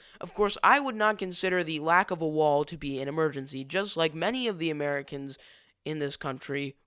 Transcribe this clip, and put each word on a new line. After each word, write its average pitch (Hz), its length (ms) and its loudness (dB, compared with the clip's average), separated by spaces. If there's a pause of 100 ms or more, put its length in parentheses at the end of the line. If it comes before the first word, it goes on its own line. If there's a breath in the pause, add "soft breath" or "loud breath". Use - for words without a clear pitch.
(200 loud breath)
Of - 140 -10
course, 202 280 2
I 240 160 8
would 269 160 -2
not 214 220 2
consider 180 480 2
the 156 160 -4
lack 170 300 4
of 170 100 -4
a 165 80 0
wall 151 360 4
to 165 120 -10
be 139 240 -4
an 135 80 -4
emergency, 135 560 -2
just 185 320 -2
like 165 180 0
many 226 320 -2
of 202 120 -2
the 165 100 0
Americans 143 720 -4 (480 loud breath)
in 156 140 -4
this 139 180 -2
country 139 580 -6 (100)